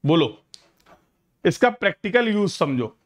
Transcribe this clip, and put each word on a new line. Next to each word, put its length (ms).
बोलो, 360
इसका 260
प्रैक्टिकल 580
यूज 220
समझो। 560